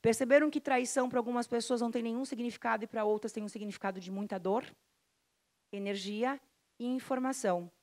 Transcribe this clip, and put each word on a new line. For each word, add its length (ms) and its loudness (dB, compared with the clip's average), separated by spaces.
Perceberam 500 6
que 100 -2
traição 480 2
pra 120 0
algumas 260 0
pessoas 340 0
não 100 2
tem 120 -2
nenhum 220 -2
significado 600 -2
e 20 -10
pra 180 -4
outras 280 0
tem 100 -6
um 60 -6
significado 520 -6
de 100 -12
muita 280 -4
dor? 260 0
Energia 720 -4
e 80 -6
informação. 840 -2